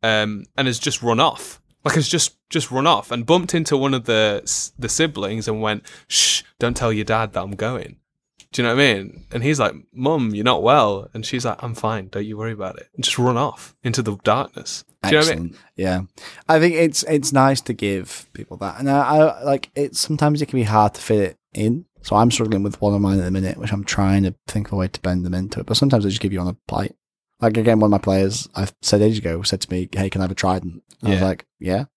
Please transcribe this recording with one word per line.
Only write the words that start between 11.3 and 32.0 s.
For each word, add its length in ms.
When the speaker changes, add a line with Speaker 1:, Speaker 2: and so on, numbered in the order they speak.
Speaker 1:
like, 180
"I'm 100
fine. 360
Don't 160
you 120
worry 140
about 260
it." 180
And 80
just 140
run 200
off 460
into 200
the 200
darkness. 600
Do 60
you 40
know 60
what 120
I 40
mean? 120
Speaker 2:
Excellent. 80
Yeah. 260
I 120
think 160
it's, 280
it's 300
nice 280
to 120
give 600
people 240
that. 220
And 80
I, 120
I, 260
like, 320
it's, 240
sometimes 440
it 40
can 120
be 40
hard 320
to 60
fit 180
it 180
in. 320
So 120
I'm 140
struggling 320
with 200
one 120
of 80
mine 180
at 60
the 60
minute, 260
which 160
I'm 100
trying 400
to 120
think 200
of 60
a 20
way 120
to 140
bend 240
them 80
into 280
it. 40
But 120
sometimes 280
I 40
just 120
give 120
you 80
on 60
a 60
plate. 260
Like, 180
again, 220
one 80
of 40
my 60
players, 580
I 120
said 180
ages 160
ago, 240
said 200
to 100
me, 200
"Hey, 200
can 100
I 40
have 60
a 40
trident?" 480
And 60
I 20
was 120
Speaker 1:
Yeah. 40
Speaker 2:
like, 200
"Yeah." 260